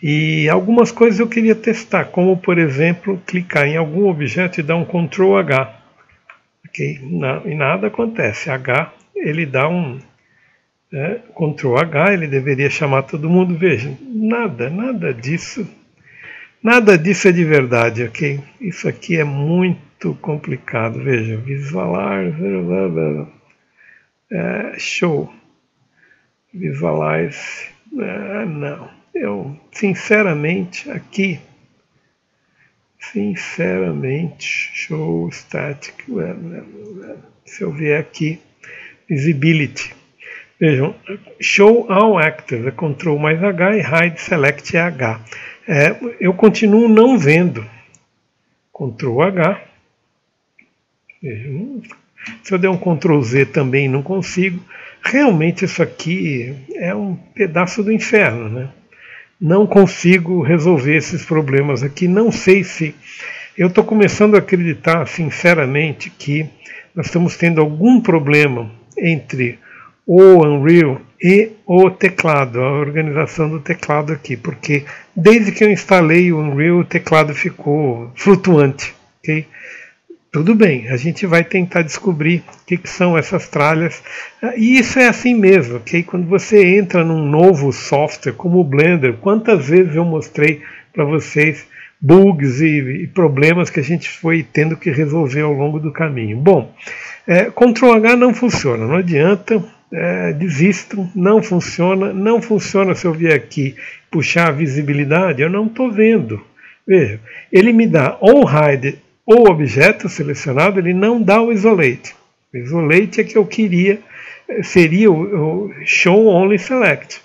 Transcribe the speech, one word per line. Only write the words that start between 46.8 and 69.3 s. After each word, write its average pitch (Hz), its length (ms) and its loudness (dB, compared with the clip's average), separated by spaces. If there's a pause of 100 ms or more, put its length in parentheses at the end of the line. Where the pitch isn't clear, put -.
não 226 300 6
vendo. 147 480 2 (1080)
Ctrl 123 480 -4
H. 180 400 0 (1600)
Vejam, 147 600 -12 (600)
se - 120 -8
eu 185 40 0
der 185 120 0
um 185 80 -2
Ctrl 165 440 0
Z 127 260 2
também 139 420 -2
não 135 120 -2
consigo. 180 600 -4 (400)
Realmente 185 600 0
isso - 180 -2
aqui 147 720 -6 (200)
é 202 200 -6
um 202 200 -8
pedaço - 680 -4
do 208 80 -2
inferno, 175 560 0
né? 127 220 -8 (680)
Não 190 260 2
consigo 180 760 2
resolver 151 540 2
esses - 300 -4
problemas 139 580 -2
aqui. 143 240 -4
Não 208 240 2
sei 190 320 2
se, 160 300 -8 (640)
eu 180 120 2
tô 214 140 2
começando 208 520 2
a 196 40 8
acreditar, 170 680 -2
sinceramente, 151 1040 -2
que 147 360 -6 (460)
nós 170 140 -6
estamos 175 280 -2
tendo 170 240 0
algum 156 400 4
problema 147 720 2 (300)
entre 131 560 -4 (480)